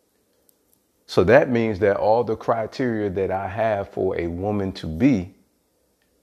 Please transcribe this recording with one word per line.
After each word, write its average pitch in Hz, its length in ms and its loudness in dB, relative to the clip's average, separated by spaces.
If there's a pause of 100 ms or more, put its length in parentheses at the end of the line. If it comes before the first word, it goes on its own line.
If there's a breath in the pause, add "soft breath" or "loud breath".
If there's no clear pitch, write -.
(1080)
So - 140 4
that 135 260 6
means 113 300 0
that 101 160 4
all 110 300 2
the 110 100 -4
criteria 113 760 -2
that 92 200 -2
I 95 160 -4
have 104 460 -2
for 95 260 -2
a 85 80 -4
woman 95 460 -4
to - 140 -12
be 92 460 0 (880)